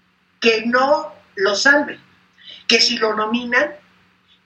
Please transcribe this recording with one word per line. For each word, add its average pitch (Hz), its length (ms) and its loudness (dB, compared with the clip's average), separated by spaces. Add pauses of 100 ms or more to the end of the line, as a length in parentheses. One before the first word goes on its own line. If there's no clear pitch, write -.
(380)
Que 220 280 2
no 269 480 0 (220)
lo 202 200 0
salve, 285 420 0 (720)
que 226 120 2
si 233 180 0
lo 220 160 0
nominan, 240 600 -2 (720)